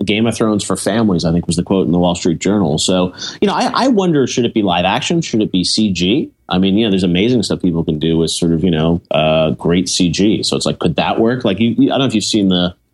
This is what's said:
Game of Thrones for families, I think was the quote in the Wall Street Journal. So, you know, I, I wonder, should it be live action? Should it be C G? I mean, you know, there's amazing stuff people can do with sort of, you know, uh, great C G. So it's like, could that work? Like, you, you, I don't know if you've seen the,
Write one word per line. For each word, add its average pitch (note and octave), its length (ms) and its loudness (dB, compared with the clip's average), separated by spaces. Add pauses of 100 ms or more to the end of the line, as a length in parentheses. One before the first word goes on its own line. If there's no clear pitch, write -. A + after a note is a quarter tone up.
Game G#2 240 0
of A2+ 80 0
Thrones G#2+ 300 0
for F#2 120 -4
families, G2 500 0
I E2 60 0
think E2+ 140 0
was E2 100 -2
the F2 60 0
quote F#2+ 220 0
in C#2 80 0
the F2 60 2
Wall F2 160 2
Street E2+ 240 0
Journal. F2+ 400 0
So, F2+ 340 0 (300)
you G#3 40 -6
know, F#3+ 60 -2
I, G3+ 180 -2 (140)
I C4 40 2
wonder, F3+ 380 2
should A#2+ 200 0
it - 80 -4
be A2+ 80 0
live F2+ 240 0
action? C3 340 0
Should A2 220 0
it F2+ 100 -4
be F#2 100 2
C G#2 300 0
G? F2+ 380 0 (180)
I F2+ 80 -2
mean, F#2+ 220 2
you A#2 80 2
know, G#2 40 0
there's F#2+ 140 0
amazing G2+ 380 2
stuff D2+ 180 -4
people E2 240 0
can D#2+ 140 -2
do D#2+ 180 0
with E2 140 0
sort E2+ 220 -2
of, D#2+ 120 0
you F#2 60 2
know, E2 400 0
uh, D#2 400 2
great F2 400 -2
C F2+ 180 0
G. F#2 340 0
So - 140 -2
it's - 80 -4
like, C#2+ 140 -4
could E2 180 -2
that F2+ 240 0
work? B2 240 0
Like, G2+ 160 0
you, A#2 160 2
you, C#3 120 4
I A#2 100 0
don't - 0 -
know C3+ 80 0
if A2+ 80 0
you've G#2 100 0
seen G2+ 240 0
the, F2+ 260 0 (200)